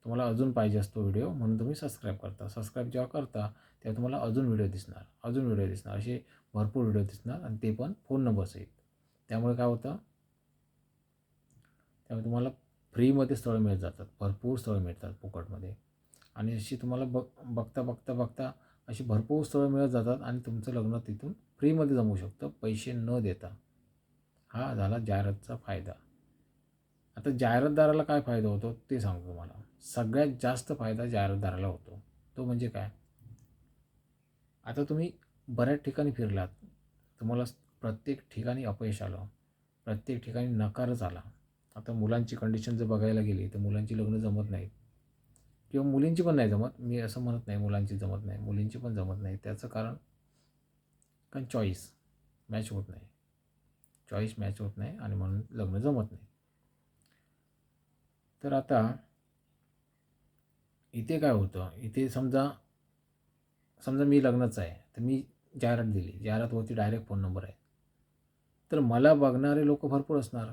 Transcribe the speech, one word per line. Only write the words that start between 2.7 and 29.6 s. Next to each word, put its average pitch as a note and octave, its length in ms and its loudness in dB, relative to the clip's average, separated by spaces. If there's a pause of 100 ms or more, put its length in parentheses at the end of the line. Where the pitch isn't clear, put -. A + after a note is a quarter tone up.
जेव्हा B2+ 180 -2
करता G#2+ 460 -4 (300)
तेव्हा A2 120 -4
तुम्हाला B2 220 -2
अजून A#2+ 280 0
व्हिडिओ G#2+ 220 4
दिसणार, F#2+ 360 -8 (200)
अजून B2+ 220 0
व्हिडिओ G2+ 220 2
दिसणार, G2+ 300 -6
असे A#2+ 280 -4 (280)
भरपूर G#2+ 300 0
व्हिडिओ G#2 200 4
दिसणार B2 380 -6
आणि A2 220 -6
ते A2 120 2
पण C3+ 180 -4 (160)
फोन C3+ 140 2
नंबरसहित. F#2+ 440 0 (600)
त्यामुळे A#2 260 0
काय B2 100 2
होतं, A#2+ 300 0 (2000)
त्यामुळे A2+ 180 -6
तुम्हाला A#2+ 240 -2 (440)
फ्रीमध्ये C3 420 6
स्थळं A2 240 0
मिळत G#2 180 4
जातात, F#2 280 -6 (140)
भरपूर G#2 380 0
स्थळं G#2+ 240 0
मिळतात F2+ 400 -6
फुकटमध्ये F#2+ 540 -10 (600)
आणि A2 180 -4
अशी A2 220 -6
तुम्हाला B2 300 -4
बघ-, B2 400 -4
बघता A#2 360 -4
बघता B2 320 -6
बघता B2 380 -4 (360)
अशी A#2 160 -8
भरपूर A#2 400 2
स्थळं C#3+ 240 2
मिळत C#3 220 2
जातात B2 320 2
आणि B2 240 -4
तुमचं A2+ 280 -4
लग्न A2+ 340 0
तिथून C#3 260 -6 (260)
फ्रीमध्ये D3 360 4
जमू G#2+ 200 4
शकतं G2 340 -6
पैसे A2 420 -4
न A#2+ 280 0
देता. G#2 360 -2 (960)
हा B2+ 240 -4
झाला G#2+ 240 0
जाहिरातचा G2+ 580 -2
फायदा. F#2 360 -8 (1300)
आता B2+ 120 -2
जाहिरातदाराला D3 720 6
काय D3 180 2
फायदा A2+ 280 2
होतो G#2 240 -2 (160)
ते C3 100 0
सांगतो F2+ 280 -2
तुम्हाला. F2 260 -12 (300)